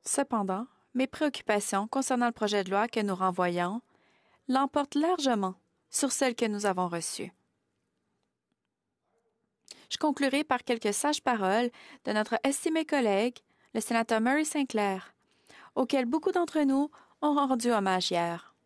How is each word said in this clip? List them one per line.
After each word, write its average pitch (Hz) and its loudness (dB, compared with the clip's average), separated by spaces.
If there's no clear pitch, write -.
Cependant, 214 -2
mes 254 2
préoccupations 214 -2
concernant 254 0
le 233 0
projet 208 0
de 185 -4
loi 208 2
que 226 -4
nous 202 0
renvoyons 180 0
l'emportent 277 0
largement 277 0
sur 269 0
celles 254 0
que 240 -2
nous 208 -4
avons 185 0
reçues. 170 -6
Je - -8
conclurai 277 0
par 311 0
quelques 226 0
sages 294 0
paroles 226 2
de 208 -2
notre 214 0
estimé 320 0
collègue, 233 2
le 226 -2
sénateur 226 0
Murray 277 2
Sinclair, 208 -2
auquel 262 0
beaucoup 311 0
d'entre 339 0
nous 277 2
ont 294 2
rendu 262 2
hommage 190 2
hier. 170 -2